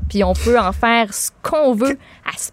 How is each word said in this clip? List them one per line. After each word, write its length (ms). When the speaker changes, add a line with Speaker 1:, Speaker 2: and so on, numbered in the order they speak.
Speaker 1:
puis 140
on 120
peut 240
en 140
faire 400
ce 180
qu'on 320
veut 200
Speaker 2:
Que- 40
Speaker 1:
à 60
ce 140